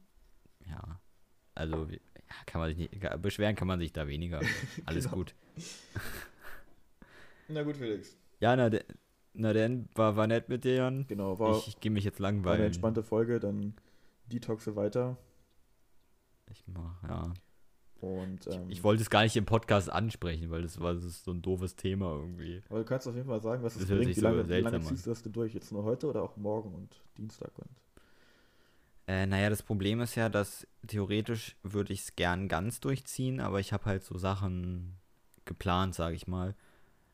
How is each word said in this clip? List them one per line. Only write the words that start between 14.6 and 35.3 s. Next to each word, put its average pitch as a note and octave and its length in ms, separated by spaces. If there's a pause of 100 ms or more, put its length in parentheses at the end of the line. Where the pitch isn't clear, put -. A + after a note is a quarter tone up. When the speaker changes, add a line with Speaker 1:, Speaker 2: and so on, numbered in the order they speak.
Speaker 2:
weiter. B2 420 (1300)
Speaker 1:
Ich G#2 180
mach, F2 360
ja. E2+ 300 (680)
Speaker 2:
Und, F#2 460
Speaker 1:
Ich, F#2 80
Speaker 2:
ähm, F2+ 140
Speaker 1:
ich F2+ 140
wollte G#2+ 180
es A2 80
gar G#2+ 140
nicht A2 140
im G#2 80
Podcast G#2+ 440
ansprechen, E2+ 640
weil E2 100
das E2 200
war, F2 120
das F2 120
ist E2+ 180
so F#2+ 80
ein F2 100
doofes F#2 340
Thema F#2+ 360
irgendwie. E2+ 580
Speaker 2:
aber G#2+ 100
du A2+ 60
kannst C3 220
auf A#2 80
jeden B2+ 120
Fall A2+ 140
sagen, A#2 220
was A#2 120
es - 80
Speaker 1:
Das F#2 60
hört G2 120
Speaker 2:
bringt. B2 140
Speaker 1:
sich - 20
Speaker 2:
Wie G#2 40
Speaker 1:
so G#2+ 60
Speaker 2:
lange, A2+ 100 (100)
wie E2+ 40
lange F2+ 120
Speaker 1:
seltsam A2 180
an. D#2+ 60
Speaker 2:
ziehst F2 180
du A#2 60
das A2+ 100
denn A2 100
durch? A2 220
Jetzt - 180
nur G#2 120
heute B2+ 240
oder A#2 160
auch - 120
morgen G#2 400
und F#2+ 260 (160)
Dienstag - 420
und - 100 (1400)
Speaker 1:
Äh, F#2+ 180
naja, G2 240
das G#2 140
Problem G#2 380
ist A#2+ 140
ja, A2+ 120
dass G2+ 400 (180)
theoretisch G#2+ 800
würde G2+ 300
ich's - 240
gern F2 320
ganz F#2 320
durchziehen, C3 580
aber G2 220
ich - 100
hab G#2 140
halt G2 180
so F#2+ 140
Sachen F#2 800 (480)